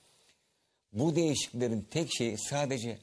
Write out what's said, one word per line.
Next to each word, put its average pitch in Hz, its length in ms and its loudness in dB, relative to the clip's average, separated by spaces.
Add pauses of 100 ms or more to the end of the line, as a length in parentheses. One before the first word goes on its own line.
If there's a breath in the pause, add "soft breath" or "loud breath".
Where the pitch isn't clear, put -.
(920 soft breath)
Bu 143 220 2
değişikliklerin 123 760 0
tek 156 260 -2
şeyi 113 200 0
sadece 123 640 -2